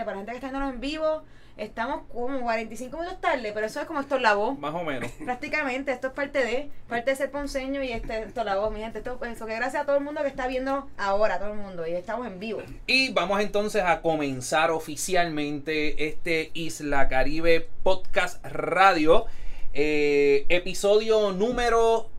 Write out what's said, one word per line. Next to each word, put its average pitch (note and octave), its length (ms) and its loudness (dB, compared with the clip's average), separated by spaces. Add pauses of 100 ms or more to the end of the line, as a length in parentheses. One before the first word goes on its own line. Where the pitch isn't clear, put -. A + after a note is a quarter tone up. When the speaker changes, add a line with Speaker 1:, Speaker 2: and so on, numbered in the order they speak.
Speaker 1:
Para G#3 80 -6
la G3 60 -8
gente G3+ 140 -10
que B3+ 40 -10
está B3+ 140 -12
viéndonos C#4 240 -4
en A#3 60 -10
vivo, D#4 420 -2 (340)
estamos A#3+ 460 -6 (100)
como B3+ 300 -4
cuarenta A3+ 300 -4
y A3+ 40 -12
cinco B3+ 220 -10
minutos F4+ 220 -8
tarde, C4 320 -2
pero G#3+ 140 -4
eso B3+ 140 -8
es D4 60 -6
como D#4 120 -6
esto C#4 160 -2
es B3+ 80 0
la G#3+ 120 4
voz. A3 260 0
Speaker 2:
Más - 120 -6
o F3 120 -4
menos. - 260 -6
Speaker 1:
<laughs> - 140 -14
Prácticamente, C#4 680 -4
esto B3+ 160 -4
es C4 60 -6
parte C#4+ 320 -2
de, A#3+ 260 -4 (180)
parte A#3+ 220 -2
de C4+ 60 0
ser C4+ 160 -6
ponceño C#4 500 -6
y B3+ 80 -6
este, A3+ 320 -6
esto G#3+ 160 -10
es A3 80 -4
la G3 120 -2
voz, G#3+ 140 0
mi G#3+ 60 -8
gente. A3 200 -8
Esto, B3 260 -8
eso A3+ 220 -10
que A3 100 -6
gracias C4+ 260 -4
a - 40 -6
todo C#4+ 100 2
el C#4+ 80 0
mundo D4 180 -6
que C#4 60 -2
está C4+ 180 -6
viendo C4+ 500 -4
ahora, G3 440 0
todo G3+ 140 -4
el G#3 40 -4
mundo, F#3 300 -8
y - 60 -6
estamos G#3 340 -6
en F#3 100 -12
vivo. G#3+ 240 -8 (240)
Speaker 2:
Y B3+ 260 2
vamos G3 280 0
entonces G#3 440 0
a E3 160 2
comenzar D#3 680 0
oficialmente D3+ 1400 0
este D#3+ 480 0
Isla D3 540 4
Caribe D#3+ 580 4 (160)
Podcast F#3 640 4
Radio, E3 800 6 (480)
eh, C#3+ 760 4
episodio G3+ 840 2
número A3+ 880 2